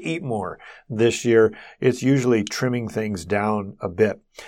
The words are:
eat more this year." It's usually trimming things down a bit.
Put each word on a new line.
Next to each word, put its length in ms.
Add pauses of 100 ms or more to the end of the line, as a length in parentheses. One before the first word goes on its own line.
eat 220
more 340 (320)
this 340
year." 280 (280)
It's 220
usually 400
trimming 460
things 360
down 560
a 80
bit. 320 (280)